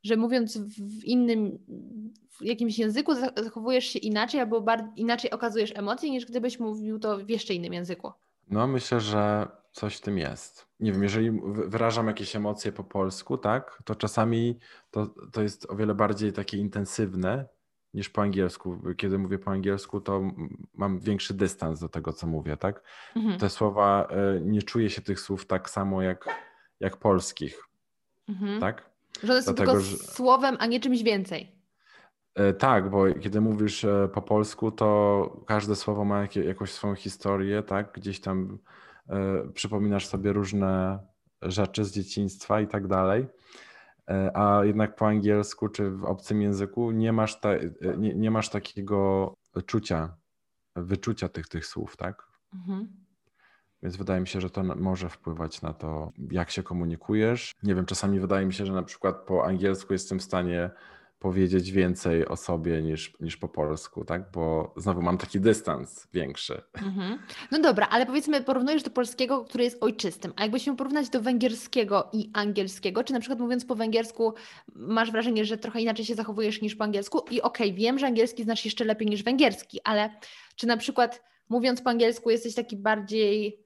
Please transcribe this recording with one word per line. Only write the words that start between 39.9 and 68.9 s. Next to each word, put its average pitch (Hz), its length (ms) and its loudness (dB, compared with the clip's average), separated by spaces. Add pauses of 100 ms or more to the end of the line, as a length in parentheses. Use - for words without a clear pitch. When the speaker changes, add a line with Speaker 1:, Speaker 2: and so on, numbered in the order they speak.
Speaker 2:
sobie 98 260 0
różne 98 680 0 (420)
rzeczy 95 440 0
z 92 60 -6
dzieciństwa 101 720 -2
i 104 60 0
tak 98 200 -4
dalej. 95 380 2 (840)
E, 95 280 0
a 101 280 6
jednak 107 300 2
po 110 120 2
angielsku 104 600 2
czy 101 220 -2
w 95 140 -6
obcym 104 360 0
języku 101 500 0
nie 113 220 2
masz 110 260 2
te-, 101 200 2 (220)
e, 87 160 0
nie, 98 180 0
nie 110 160 2
masz 110 180 0
takiego 98 840 0 (320)
czucia, 85 500 -2 (600)
wyczucia 92 540 -2
tych, 82 180 -10
tych 82 180 -8
słów, - 320 -10
tak? - 300 -10 (260)
Speaker 1:
Mhm. 190 340 -8 (960)
Speaker 2:
Więc 92 140 -6
wydaje 92 240 0
mi 92 60 -4
się, 95 140 -4
że 92 80 -2
to 98 120 -4
n-, 92 180 -2
może 92 300 0
wpływać 82 520 -8
na 80 120 -6
to, 78 380 -8 (200)
jak 87 200 -2
się 92 120 -4
komunikujesz. 107 880 0 (120)
Nie 101 120 4
wiem, 90 100 2
czasami 98 340 0
wydaje 95 260 2
mi 92 80 0
się, 101 120 -4
że 98 80 -2
na 90 100 -2
przykład - 320 -2 (100)
po 85 200 2
angielsku 95 480 0
jestem 92 260 -2
w 92 40 -8
stanie 90 460 0 (500)
powiedzieć 92 520 4
więcej 90 560 2
o - 80 -4
sobie 82 460 -2
niż, 78 380 -4
niż 82 180 -8
po - 120 -8
polsku, 78 560 -4
tak? 90 260 -6
Bo 80 460 0
znowu 90 240 0
mam 87 160 2
taki - 220 -2
dystans 95 720 2
większy. 71 480 -6 (120)
Speaker 1:
Mhm. 196 460 -6 (320)
No 302 100 2
dobra, 214 300 6
ale 240 140 6
powiedzmy, 277 360 0
porównujesz 269 420 2
do 277 60 -4
polskiego, 247 560 0